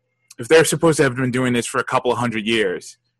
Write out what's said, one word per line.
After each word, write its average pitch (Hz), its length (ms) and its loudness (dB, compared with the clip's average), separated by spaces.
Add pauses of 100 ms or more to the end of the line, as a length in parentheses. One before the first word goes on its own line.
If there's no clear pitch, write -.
(400)
if 120 80 -12
they're 160 180 6
supposed 160 320 0
to 156 60 4
have 123 120 0
been 131 140 -2
doing 123 240 -2
this 117 140 -2
for - 120 -6
a 117 40 0
couple 127 280 -2
of 113 60 -2
hundred 113 300 -4
years, 101 500 -2 (220)